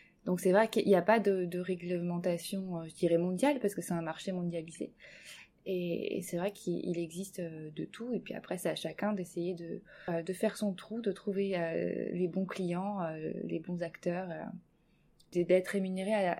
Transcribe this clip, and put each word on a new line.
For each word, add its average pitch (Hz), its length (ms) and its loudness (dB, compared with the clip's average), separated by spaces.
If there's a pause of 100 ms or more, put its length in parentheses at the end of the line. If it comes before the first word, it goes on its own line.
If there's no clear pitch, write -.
(260)
Donc 180 140 4
c'est 185 100 6
vrai 208 160 8
qu'il - 220 2
n'y 196 80 10
a 175 60 6
pas 220 180 6
de, 190 240 4
de 175 160 -2
réglementation, 175 1160 -2
euh, 165 100 -6
je 160 60 -14
dirais 170 220 6
mondiale, 185 440 2
parce 202 160 0
que - 40 -4
c'est 175 140 -4
un 170 80 0
marché 160 300 -4
mondialisé. 170 600 -6 (720)
Et, 180 520 -2
et 180 40 -4
c'est 175 160 -4
vrai 185 120 0
qu'il, - 340 -4
il 175 140 -2
existe, 170 400 -8
euh, 160 380 -8
de 160 80 -6
tout, 240 280 -8
et 214 60 0
puis - 160 -8
après - 240 -6
c'est 170 120 -2
à 151 40 -2
chacun 170 380 -2
d'essayer 175 420 -4
de, 170 280 -8 (260)
euh, 165 140 0
de 175 100 -4
faire 214 240 0
son 208 160 0
trou, 214 280 -8
de 214 120 0
trouver, 196 440 -2
euh, 170 560 0
les 180 140 2
bons 180 200 0
clients, 185 560 -2
euh, 160 280 -4 (140)
les 170 160 -2
bons 175 240 -4
acteurs, 180 460 -2
euh, 160 120 -6 (880)
d-, 175 120 4
d'être 185 240 6
rémunéré 190 440 0
à, 196 280 4